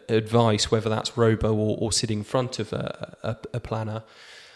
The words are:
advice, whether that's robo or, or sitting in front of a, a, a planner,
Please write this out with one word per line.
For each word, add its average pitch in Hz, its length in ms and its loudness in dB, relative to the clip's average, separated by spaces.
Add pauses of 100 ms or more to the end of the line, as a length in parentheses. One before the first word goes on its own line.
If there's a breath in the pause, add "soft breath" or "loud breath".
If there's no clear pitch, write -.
advice, 110 640 4
whether 110 180 2
that's - 260 -4
robo 110 380 4
or, 107 260 0
or 110 120 -2
sitting 110 260 -2
in 107 60 -6
front 127 340 -2
of 107 140 -6
a, - 500 -8
a, 113 140 -4 (200)
a 113 40 -4
planner, 110 420 -6 (540 loud breath)